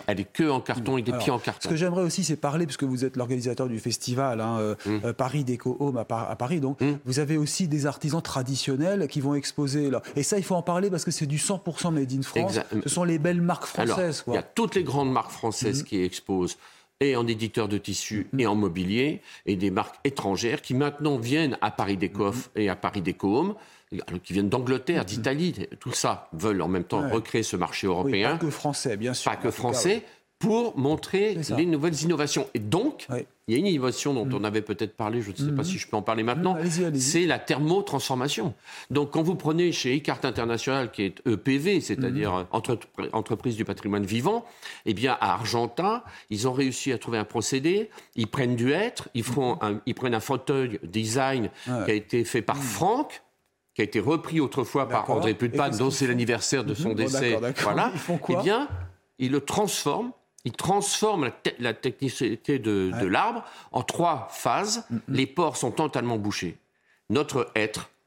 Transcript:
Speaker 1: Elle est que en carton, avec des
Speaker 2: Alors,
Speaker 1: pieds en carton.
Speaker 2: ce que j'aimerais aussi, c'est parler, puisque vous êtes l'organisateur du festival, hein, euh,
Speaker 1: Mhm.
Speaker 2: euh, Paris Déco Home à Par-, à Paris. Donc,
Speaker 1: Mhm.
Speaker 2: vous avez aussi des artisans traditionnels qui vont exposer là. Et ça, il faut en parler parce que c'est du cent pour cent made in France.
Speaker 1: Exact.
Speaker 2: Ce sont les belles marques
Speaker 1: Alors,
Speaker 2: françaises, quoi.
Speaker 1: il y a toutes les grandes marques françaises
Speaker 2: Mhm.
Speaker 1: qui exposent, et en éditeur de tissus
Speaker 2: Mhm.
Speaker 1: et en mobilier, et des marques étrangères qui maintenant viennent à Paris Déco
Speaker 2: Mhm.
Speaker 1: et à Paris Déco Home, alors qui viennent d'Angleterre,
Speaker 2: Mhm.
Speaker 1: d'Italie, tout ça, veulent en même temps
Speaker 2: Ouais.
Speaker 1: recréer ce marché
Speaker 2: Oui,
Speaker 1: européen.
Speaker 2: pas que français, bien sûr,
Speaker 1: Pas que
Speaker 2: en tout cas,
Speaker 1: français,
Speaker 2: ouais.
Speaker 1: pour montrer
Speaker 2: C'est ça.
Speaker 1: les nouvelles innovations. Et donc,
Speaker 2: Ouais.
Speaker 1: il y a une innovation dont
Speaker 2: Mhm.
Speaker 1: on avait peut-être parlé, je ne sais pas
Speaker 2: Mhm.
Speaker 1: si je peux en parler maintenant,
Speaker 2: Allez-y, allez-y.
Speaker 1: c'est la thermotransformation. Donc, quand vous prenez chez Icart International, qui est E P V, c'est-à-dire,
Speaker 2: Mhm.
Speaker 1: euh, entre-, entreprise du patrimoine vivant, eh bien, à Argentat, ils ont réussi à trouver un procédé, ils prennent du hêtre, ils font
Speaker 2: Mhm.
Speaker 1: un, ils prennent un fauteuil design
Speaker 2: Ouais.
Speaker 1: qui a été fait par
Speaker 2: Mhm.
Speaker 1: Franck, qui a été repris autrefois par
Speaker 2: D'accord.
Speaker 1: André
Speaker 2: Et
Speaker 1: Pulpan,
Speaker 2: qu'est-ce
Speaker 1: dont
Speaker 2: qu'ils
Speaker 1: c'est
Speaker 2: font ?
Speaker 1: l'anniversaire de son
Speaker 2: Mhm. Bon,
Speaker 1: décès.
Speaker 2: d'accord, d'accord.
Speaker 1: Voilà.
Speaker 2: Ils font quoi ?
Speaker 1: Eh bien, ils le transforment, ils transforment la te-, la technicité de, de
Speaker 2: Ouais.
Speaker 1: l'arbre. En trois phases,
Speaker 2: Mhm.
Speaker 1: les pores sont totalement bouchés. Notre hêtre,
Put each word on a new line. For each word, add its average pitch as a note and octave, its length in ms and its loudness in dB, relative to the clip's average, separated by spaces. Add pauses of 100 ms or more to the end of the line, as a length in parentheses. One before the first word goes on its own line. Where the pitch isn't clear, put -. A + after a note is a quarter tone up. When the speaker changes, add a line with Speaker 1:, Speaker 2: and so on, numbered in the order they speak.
Speaker 1:
Elle G2 140 0
est F#2+ 100 -6
que D#3+ 180 2
en C3 120 2
carton, B2 320 -2
avec B2+ 100 2
des A#2 80 -2
Speaker 2:
Alors, B2 120 -2
Speaker 1:
pieds C#3 100 4
en A#2+ 40 2
carton. - 260 -4
Speaker 2:
ce - 40 -4
que E3+ 80 2
j'aimerais F3+ 260 0
aussi, F3 220 0
c'est D3+ 140 0
parler, D#3+ 280 0
puisque C#3 200 -4
vous B2+ 180 0
êtes C3 140 -2
l'organisateur B2 500 -2
du A#2 100 -2
festival, A#2+ 640 -2
hein, A2+ 200 0
euh, G#2+ 160 0 (100)
Speaker 1:
Mhm. G#2 180 0
Speaker 2:
euh, A2+ 100 -2
Paris C3+ 300 0
Déco B2 380 -2
Home C#3 160 0
à A2 80 -2
Par-, A#2 260 -2
à G#2 60 -4
Paris. C#3+ 240 0
Donc, C3+ 180 -2
Speaker 1:
Mhm. C#3+ 240 2
Speaker 2:
vous B2+ 160 -2
avez D3+ 160 0
aussi D3+ 320 0
des C#3+ 180 0
artisans D3+ 360 -2
traditionnels C#3 880 0
qui D3+ 100 -2
vont C#3 160 2
exposer C#3+ 540 0
là. A#2+ 120 0 (140)
Et C#3+ 80 0
ça, G#3 140 2
il F#3+ 80 0
faut F#3+ 100 0
en E3+ 60 0
parler F3+ 280 0
parce F3 140 -2
que E3+ 80 -2
c'est D#3 140 -2
du C#3+ 120 -2
cent F#3+ 220 0
pour - 220 -6
cent F3 100 0
made C#3 220 0
in C3+ 80 0
France. A#2 360 0
Speaker 1:
Exact. - 160 -2 (100)
Speaker 2:
Ce C#3+ 60 -4
sont F3 140 0
les E3 160 2
belles F3 220 2
marques F3 260 0 (100)
Speaker 1:
Alors, A#2 200 2
Speaker 2:
françaises, F3 240 0
quoi. A#2+ 120 -4
Speaker 1:
il G#2 40 2
y - 20 2
a E2 40 -4
toutes - 320 0
les F#3 100 4
grandes C3 260 2
marques B2 200 0
françaises A2+ 500 -2
Speaker 2:
Mhm. - 60 -10
Speaker 1:
qui G2 140 0
exposent, F2+ 560 0 (440)
et C3+ 160 4
en A#2 100 2
éditeur A2 400 0
de G2+ 100 0
tissus G2+ 540 -4
Speaker 2:
Mhm. C3+ 80 -2
Speaker 1:
et A#2 80 4
en G#2 80 4
mobilier, G#2 680 0 (240)
et G2 120 0
des F#2+ 140 2
marques G#2 340 -2
étrangères A2+ 560 0
qui - 120 -4
maintenant D3 440 0
viennent C3 420 0
à G#2+ 120 0
Paris G2+ 260 0
Déco G2 340 0
Speaker 2:
Mhm. A#2 40 -4 (200)
Speaker 1:
et G#2 140 2
à F2+ 80 -2
Paris F#2+ 240 -2
Déco F#2+ 360 0
Home, F#3 180 0 (520)
alors F2+ 160 -8
qui - 80 -12
viennent G2+ 160 2
d'Angleterre, B2+ 540 0
Speaker 2:
Mhm. G#2 60 -2
Speaker 1:
d'Italie, C3+ 460 0 (280)
tout B2+ 100 -6
ça, - 400 -2
veulent F#2 300 0
en E2 80 0
même F#2 160 0
temps G#2 160 0
Speaker 2:
Ouais. C3+ 100 0
Speaker 1:
recréer A2+ 320 0
ce - 140 -2
marché F2+ 300 0
Speaker 2:
Oui, F#2 60 4
Speaker 1:
européen. G#2+ 440 2
Speaker 2:
pas - 0 -
que D#3+ 120 0
français, C3+ 460 -2
bien A#2 180 -2
sûr, - 160 0
Speaker 1:
Pas G#2+ 60 0
que A#2+ 140 -4
Speaker 2:
en - 20 -2
tout - 60 -8
cas, - 60 -6
Speaker 1:
français, B2 320 2
Speaker 2:
ouais. A3+ 80 -6 (360)
Speaker 1:
pour A3+ 380 2
montrer D#3 600 2
Speaker 2:
C'est D#3+ 60 -4
ça. C#3 140 -2
Speaker 1:
les E3 100 4
nouvelles D#3 340 2
innovations. D3 540 2
Et A#2 40 0
donc, F3 520 0
Speaker 2:
Ouais. B2 160 -6 (200)
Speaker 1:
il A2 60 2
y A#2+ 40 4
a - 20 4
une G3 80 4
innovation C#3 480 2
dont A2+ 100 0
Speaker 2:
Mhm. B2+ 100 0
Speaker 1:
on G2+ 80 -2
avait G#2+ 200 2
peut-être G#2 340 -4
parlé, A2+ 240 -2
je G2+ 100 -8
ne - 40 -10
sais C#3+ 160 -2
pas C3+ 100 0
Speaker 2:
Mhm. - 40 0
Speaker 1:
si F#3 120 -4
je - 100 -8
peux - 100 -4
en G2+ 40 0
parler A2+ 220 0
maintenant, E3 320 2
Speaker 2:
Allez-y, E3+ 300 0
allez-y. D3 160 0
Speaker 1:
c'est E3 260 2
la C3+ 100 2
thermotransformation. D3 1160 0 (360)
Donc, C#3+ 220 0
quand D#3+ 120 0
vous F3 120 2
prenez D#3+ 360 2
chez C3 240 0
Icart D3 280 0
International, A#2+ 680 0
qui G#2+ 120 -2
est F#2+ 240 -4
E A2+ 100 4
P C3+ 200 2
V, E3+ 240 2
c'est-à-dire, A2+ 520 0
Speaker 2:
Mhm. F2+ 60 0
Speaker 1:
euh, F2+ 120 -4
entre-, A#2 260 0 (360)
entreprise A2+ 420 -2
du G#2+ 100 -2
patrimoine G2+ 400 -2
vivant, C#3 400 0 (400)
eh A2 80 0
bien, B2 260 2
à G2 140 2
Argentat, A#2+ 680 0 (260)
ils G#2+ 180 0
ont B2+ 60 2
réussi C3 380 0
à A#2 60 0
trouver A#2 200 -2
un G#2+ 80 0
procédé, D#3+ 640 0 (260)
ils A#2 120 0
prennent B2 280 0
du A#2+ 180 2
hêtre, A3 400 -2
ils A2+ 100 -2
font B2 320 0
Speaker 2:
Mhm. - 60 -12
Speaker 1:
un, G#2+ 240 -2
ils A2+ 100 -2
prennent B2 200 0
un A2 40 0
fauteuil A2 640 0
design A2 640 0 (180)
Speaker 2:
Ouais. A#2+ 180 -2
Speaker 1:
qui A2+ 60 2
a - 20 4
été A2+ 300 0
fait A2+ 180 0
par A2 140 0
Speaker 2:
Mhm. C#3+ 80 -6
Speaker 1:
Franck, F#3 580 0 (520)
qui - 80 0
a - 40 6
été G#2 140 0
repris D#3 400 2
autrefois C3 500 0
par A#2 120 2
Speaker 2:
D'accord. A2 160 0
Speaker 1:
André G#2+ 140 2
Speaker 2:
Et - 40 2
Speaker 1:
Pulpan, C3+ 320 2
Speaker 2:
qu'est-ce A2+ 120 0
Speaker 1:
dont B2+ 100 4
Speaker 2:
qu'ils C3 80 -2
Speaker 1:
c'est C#3 80 2
Speaker 2:
font ? B2 60 2
Speaker 1:
l'anniversaire A#2+ 520 2
de G#2 100 -2
son A#2 160 -2
Speaker 2:
Mhm. G#2+ 60 0
Bon, G#2+ 80 0
Speaker 1:
décès. C3 260 0
Speaker 2:
d'accord, A2 120 2
d'accord. B2+ 220 -2
Speaker 1:
Voilà. F3+ 300 2
Speaker 2:
Ils D#3+ 60 -6
font F3 180 -2
quoi ? F3 220 0
Speaker 1:
Eh - 40 -2
bien, A3+ 240 2 (500)
ils B2+ 140 0
le C#3+ 100 4
transforment, G3 720 0 (320)
ils A#2+ 80 -4
transforment G3 720 2
la A2+ 60 -2
te-, - 280 -4
la A#2+ 140 0
technicité B2+ 840 -2
de, G2 400 2
de G#2 60 2
Speaker 2:
Ouais. F2+ 40 0
Speaker 1:
l'arbre. G3+ 340 2 (280)
En B2 120 -2
trois D#3+ 480 0
phases, G3+ 580 0
Speaker 2:
Mhm. A#2 100 -2 (100)
Speaker 1:
les C3 180 4
pores D#3 280 0
sont B2 160 0
totalement A#2+ 460 0
bouchés. G2+ 400 -2 (520)
Notre C3+ 460 0
hêtre, - 360 0 (160)